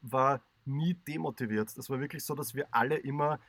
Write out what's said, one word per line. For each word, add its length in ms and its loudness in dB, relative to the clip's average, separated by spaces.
war 380 4
nie 280 0
demotiviert. 800 -2
Das 140 -10
war 100 0
wirklich 240 -6
so, 120 -4
dass 180 -6
wir 160 -4
alle 280 4
immer 520 0